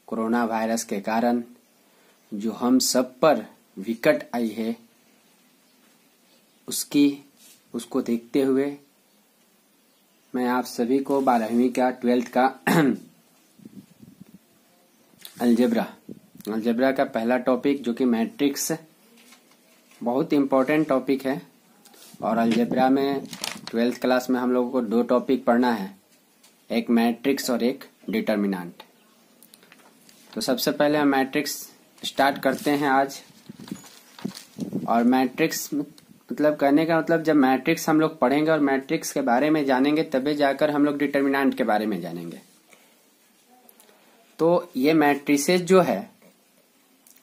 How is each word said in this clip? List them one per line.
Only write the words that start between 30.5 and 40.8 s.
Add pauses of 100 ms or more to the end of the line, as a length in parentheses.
पहले
हम
matrix (340)
start
करते
हैं
आज। (1700)
और
मैट्रिक्स
मतलब,
कहने
का
मतलब,
जब
मैट्रिक्स
हम
लोग
पढ़ेंगे
और
मैट्रिक्स
के
बारे
में
जानेंगे,
तभी
जाकर
हम